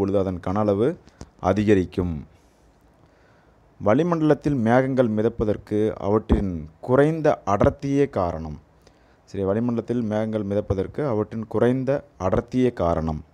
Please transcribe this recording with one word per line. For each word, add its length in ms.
பொழுது 160
அதன் 300
கன 180
அளவு 320
அதிகரிக்கும். 600
வளிமண்டலத்தில் 680
மேகங்கள் 420
மிதப்பதற்கு 680
அவற்றின் 640
குறைந்த 560
அடர்த்தியே 640
காரணம். 420
சரி, 240
வளிமண்டலத்தில் 640
மேகங்கள் 400
மிதப்பதற்கு 600
அவற்றின் 420
குறைந்த 520
அடர்த்தியே 460
காரணம். 600